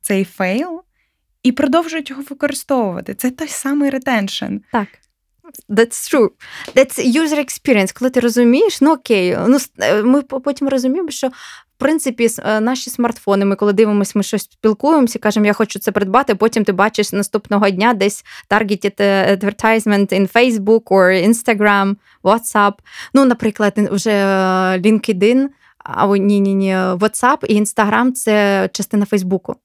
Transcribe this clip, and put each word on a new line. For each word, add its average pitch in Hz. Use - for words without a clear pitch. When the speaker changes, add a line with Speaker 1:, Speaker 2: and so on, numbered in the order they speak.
Speaker 1:
цей 196
фейл 262
і 247
продовжують 320
його 269
використовувати. 202
Це 254
той 294
самий 285
ретеншн. 214
Speaker 2:
Так. 202
That's 226
true. 240
That's 254
user 302
experience. 240
Коли 254
ти 254
розумієш, 240
ну, 302
окей, 185
ну, 262
с-, -
е, 185
ми 262
по-, 269
потім 277
розуміємо, 269
що, 262
в 254
принципі, 277
с-, -
е, 214
наші 254
смартфони, 202
ми 196
коли 208
дивимось, 208
ми 202
щось 196
спілкуємося, 240
кажемо, 208
«Я 208
хочу 208
це 208
придбати», 208
потім 220
ти 202
бачиш 202
наступного 202
дня 208
десь 202
targeted, 202
е, 196
advertisement 208
in 190
Facebook 226
or 190
Instagram, 202
WhatsApp. 208
Ну, 277
наприклад, 220
ін-, 208
вже, 202
е, 190
LinkedIn, 220
або -
ні-ні-ні, 196
WhatsApp 190
і 208
Instagram — 220
це 202
частина 202
Фейсбуку. 190